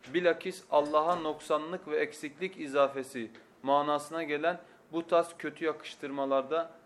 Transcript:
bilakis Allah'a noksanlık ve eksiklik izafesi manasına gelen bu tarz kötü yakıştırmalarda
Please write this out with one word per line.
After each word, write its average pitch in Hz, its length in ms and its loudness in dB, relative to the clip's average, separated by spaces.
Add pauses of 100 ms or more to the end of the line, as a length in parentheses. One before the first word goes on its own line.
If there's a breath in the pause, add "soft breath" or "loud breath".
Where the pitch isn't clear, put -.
(140)
bilakis 175 580 0
Allah'a 151 440 4
noksanlık 156 720 -2
ve 151 100 0
eksiklik 151 640 -4
izafesi 135 720 0 (320 loud breath)
manasına 147 600 2
gelen 156 360 -2 (320 loud breath)
bu 165 160 -4
tarz 170 200 4 (100)
kötü 151 280 -6
yakıştırmalarda 139 1040 -2 (140)